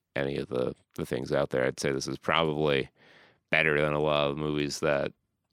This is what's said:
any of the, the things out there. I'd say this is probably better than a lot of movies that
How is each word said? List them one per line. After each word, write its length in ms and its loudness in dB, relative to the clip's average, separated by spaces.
any 220 -2
of 100 -8
the, 260 -2
the 100 -6
things 260 -6
out 200 0
there. 160 0
I'd 120 -4
say 140 -2
this 160 -4
is 100 -6
probably 720 2
better 300 4
than 120 2
a 80 0
lot 300 2
of 80 -6
movies 420 -2
that 320 0